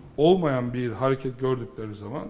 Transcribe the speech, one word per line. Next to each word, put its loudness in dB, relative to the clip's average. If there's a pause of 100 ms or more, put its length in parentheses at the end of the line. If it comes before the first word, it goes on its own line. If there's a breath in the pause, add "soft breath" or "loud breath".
(180)
olmayan 4
bir -2
hareket -2
gördükleri -4
zaman -10